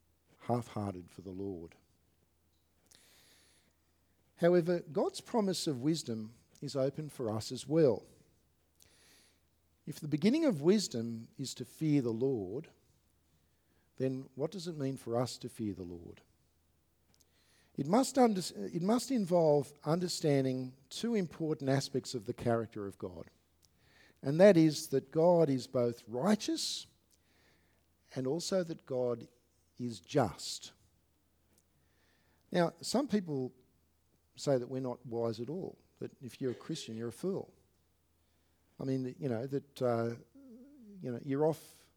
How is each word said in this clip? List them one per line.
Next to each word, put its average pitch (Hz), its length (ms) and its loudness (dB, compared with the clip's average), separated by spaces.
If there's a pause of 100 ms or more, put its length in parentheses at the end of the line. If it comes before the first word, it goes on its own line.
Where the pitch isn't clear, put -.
(480)
half-hearted 101 600 -4
for - 140 -20
the 90 80 -12
Lord. 92 460 -10 (2500)
However, 175 440 4 (100)
God's 254 300 -2
promise 196 460 -2
of 135 140 -2
wisdom 120 500 -2 (300)
is 143 140 -8
open 139 340 -2
for 123 200 -4
us 110 220 -4
as 127 160 -8
well. 143 360 6 (1800)
If 160 120 -10
the 160 80 -10
beginning 202 380 2
of 190 160 2
wisdom 117 640 0 (100)
is 131 180 -8
to 123 100 -10
fear 147 360 2
the 117 100 0
Lord, 117 560 -2 (1300)
then 131 280 -4 (100)
what 147 160 -4
does 175 160 -10
it 165 100 -8
mean 135 180 -4
for 117 240 -2
us 123 200 -2
to 123 100 -10
fear 107 240 -6
the 90 100 -10
Lord? 87 380 -14 (1600)
It 139 100 -4
must 247 300 2
under-, 220 240 6 (320)
it 165 100 -2
must 226 260 0
involve 165 640 4 (100)
understanding 139 880 0 (160)
two 233 260 -2
important 156 540 -2
aspects 135 440 0
of 110 120 -8
the 123 80 -4
character 113 520 -2
of 98 140 -12
God, 90 260 -10 (960)
and 143 180 0
that 196 160 12
is 160 320 4
that 135 240 -2
God 165 380 6
is 131 160 0
both 120 420 0
righteous 170 800 -2 (1300)
and 131 120 -2
also 175 360 -2
that 165 220 -12
God 123 400 -2 (540)
is 120 200 -6
just. - 720 -2 (1800)
Now, 175 300 2
some 269 260 0
people 151 440 -2 (840)
say 139 220 2
that 120 120 -6
we're 131 100 -6
not 123 280 -6
wise 117 320 -2
at 120 100 -6
all, 170 280 -8 (220)
that - 120 -10 (100)
if 127 180 -14
you're 131 120 -2
a 110 40 -6
Christian, - 400 -8
you're 117 140 -6
a 113 40 -10
fool. - 380 -6 (1300)
I - 40 -10
mean, 131 360 -2
you 147 100 -4
know, 117 160 -2
that, 135 360 -6
uh, 117 280 2 (920)
you 131 80 -6
know, 120 120 -6
you're 143 220 2
off 156 160 2 (360)